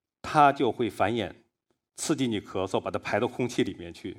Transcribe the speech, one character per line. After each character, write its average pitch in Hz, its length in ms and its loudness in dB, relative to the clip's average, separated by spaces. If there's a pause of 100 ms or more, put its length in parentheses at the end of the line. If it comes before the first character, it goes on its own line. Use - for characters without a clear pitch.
(220)
它 147 300 6
就 135 180 2
会 110 180 -2
繁 101 240 0
衍， 110 220 -4 (600)
刺 - 180 0
激 131 140 0
你 104 120 0
咳 95 260 -4
嗽， 143 140 0
把 95 100 -4
它 95 80 -4
排 - 200 -2
到 117 80 2
空 120 220 -2
气 120 160 0
里 92 100 -4
面 85 180 -12
去， - 260 -12